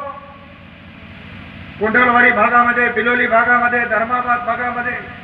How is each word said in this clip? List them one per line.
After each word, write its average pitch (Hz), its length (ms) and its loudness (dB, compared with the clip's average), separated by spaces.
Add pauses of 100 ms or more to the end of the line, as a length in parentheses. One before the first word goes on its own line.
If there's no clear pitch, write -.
(1800)
कुंडलवाडी 233 500 4
भागामध्ये, 240 580 4
बिलोली 240 380 0
भागामध्ये, 240 580 2
धर्माबाद 240 640 -2
भागामध्ये 240 520 -4 (260)